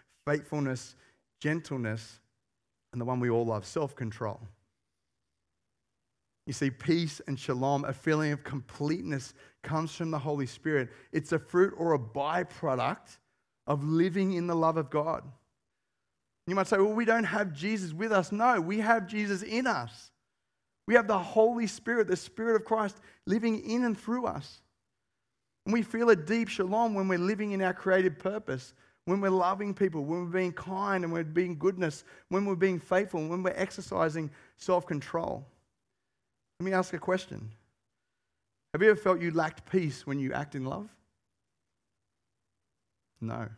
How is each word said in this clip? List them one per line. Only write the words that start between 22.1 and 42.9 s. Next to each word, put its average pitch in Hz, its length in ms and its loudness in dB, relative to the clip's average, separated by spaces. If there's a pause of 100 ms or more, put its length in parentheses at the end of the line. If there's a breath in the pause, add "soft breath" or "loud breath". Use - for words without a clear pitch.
Spirit 226 400 0
of 214 100 0
Christ, 214 340 0 (280 loud breath)
living 220 360 2
in 233 200 0
and 226 120 2
through 240 300 -4
us. - 380 -8 (1000)
And 196 80 0
we 233 100 2
feel 233 260 4
a 214 60 10
deep 208 320 0
shalom 208 480 0
when 190 120 0
we're 180 120 2
living 208 320 -2
in 190 100 -2
our 185 140 0
creative 185 420 4
purpose, 185 560 -6 (320 soft breath)
when 190 160 0
we're 196 80 2
loving 190 460 2
people, 165 280 0
when 170 220 -2
we're 170 60 -6
being 180 220 0
kind 190 500 -2
and 170 100 -2
we're 165 100 -2
being 165 360 -2
goodness, 180 440 0 (260 loud breath)
when 196 160 2
we're 196 100 0
being 180 240 2
faithful, 185 480 0
when 180 160 -2
we're 185 80 2
exercising 165 800 -2 (260 loud breath)
self-control. 165 880 -2 (1120)
Let 175 60 -6
me 190 80 0
ask 185 200 0
a 165 60 -6
question. - 560 -4 (1160)
Have 156 80 -2
you 214 80 8
ever 208 100 6
felt 185 220 2
you 170 100 -2
lacked 160 380 -4
peace 160 360 -2
when 139 140 -4
you 131 140 -4
act 143 220 -6
in 131 100 -6
love? 202 240 -8 (2250)